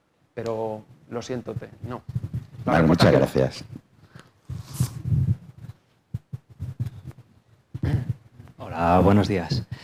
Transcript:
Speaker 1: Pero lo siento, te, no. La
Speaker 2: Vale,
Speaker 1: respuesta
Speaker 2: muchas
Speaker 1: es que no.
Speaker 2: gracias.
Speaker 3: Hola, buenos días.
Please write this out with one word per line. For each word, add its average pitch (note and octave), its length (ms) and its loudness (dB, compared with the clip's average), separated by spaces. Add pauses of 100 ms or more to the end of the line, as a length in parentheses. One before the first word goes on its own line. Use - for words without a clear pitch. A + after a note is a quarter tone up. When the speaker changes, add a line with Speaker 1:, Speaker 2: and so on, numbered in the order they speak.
(340)
Speaker 1:
Pero A2 500 -6 (260)
lo A#2+ 120 -8
siento, A#2 320 -8
te, A2+ 160 -10 (140)
no. A#2+ 180 -8 (640)
La - 60 0
Speaker 2:
Vale, D#2+ 160 4
Speaker 1:
respuesta E2+ 180 6
Speaker 2:
muchas C2+ 200 6
Speaker 1:
es - 80 -8
que C2+ 60 2
no. C2 100 2
Speaker 2:
gracias. - 160 -12 (4000)
Speaker 3:
Hola, E2+ 460 2
buenos G2 240 6
días. F#2+ 360 -2 (200)